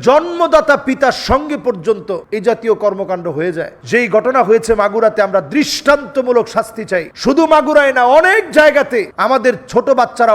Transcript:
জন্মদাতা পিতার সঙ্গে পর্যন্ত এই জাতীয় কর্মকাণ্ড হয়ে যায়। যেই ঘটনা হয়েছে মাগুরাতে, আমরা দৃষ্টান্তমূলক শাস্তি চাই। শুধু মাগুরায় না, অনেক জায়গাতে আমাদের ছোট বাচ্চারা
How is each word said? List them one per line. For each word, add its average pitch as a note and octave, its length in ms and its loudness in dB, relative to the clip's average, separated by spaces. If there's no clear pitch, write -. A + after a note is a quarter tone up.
জন্মদাতা D#4 760 2
পিতার C4+ 440 -2
সঙ্গে C#4+ 360 -2
পর্যন্ত G3 500 -4
এই G#3+ 120 -6
জাতীয় A3 340 0
কর্মকাণ্ড F#3+ 520 -4
হয়ে E3 240 -4
যায়। D#3+ 200 -8
যেই A3+ 240 -2
ঘটনা A#3+ 340 0
হয়েছে A3+ 320 2
মাগুরাতে, G#3+ 480 0
আমরা F#3+ 180 0
দৃষ্টান্তমূলক C4 1000 -2
শাস্তি - 360 -6
চাই। E3+ 200 -4
শুধু C#4+ 300 0
মাগুরায় D4 480 4
না, B3+ 80 2
অনেক F#4 300 4
জায়গাতে C#4 480 2
আমাদের A#3+ 380 0
ছোট A#3+ 220 -2
বাচ্চারা A#3 440 2